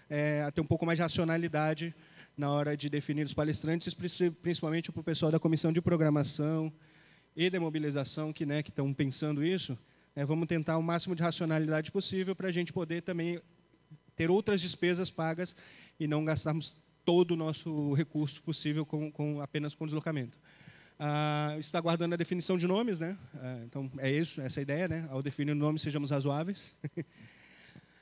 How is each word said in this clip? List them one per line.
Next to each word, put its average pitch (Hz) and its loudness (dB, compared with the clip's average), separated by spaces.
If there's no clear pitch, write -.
é, 147 0
a 147 -2
ter 165 -2
um 151 0
pouco 165 2
mais 165 4
de 165 2
racionalidade 165 2
na 143 0
hora 147 0
de 147 -4
definir 147 -2
os 131 -6
palestrantes, 156 0
princi-, 175 0
principalmente 165 -2
pro 160 -8
pessoal 160 2
da 160 6
comissão 160 4
de 170 4
programação 156 2
e 175 2
de 185 -2
mobilização, 156 -2
que, 156 -4
né, 147 0
que - -8
tão 139 0
pensando 143 0
isso, 165 0
né, 143 -2
vamos 156 0
tentar 160 0
o 165 2
máximo 170 0
de 165 0
racionalidade 156 0
possível 190 -2
pra 190 -4
gente 175 -2
poder 170 -4
também 170 -2
ter 165 2
outras 202 4
despesas 175 0
pagas 165 -4
e 156 0
não 151 2
gastarmos 156 0
todo 175 6
o 170 4
nosso 156 0
recurso 151 0
possível 151 -2
com, 151 -4
com, 147 -2
apenas 147 -4
com 156 -6
deslocamento. 147 -4
Ah, 151 0
está 170 -2
aguardando 170 2
a 165 -2
definição 180 0
de 175 0
nomes, 196 2
né? 175 -4
Ah, 127 -8
então, 135 -8
é 135 0
isso, 156 0
essa 131 -4
é - -2
a - -2
ideia, 147 -2
né? 165 -4
Ao 131 -4
definir 147 -2
o 147 2
nome, 151 2
sejamos 143 -2
razoáveis. 147 -2
<laughs> 156 -6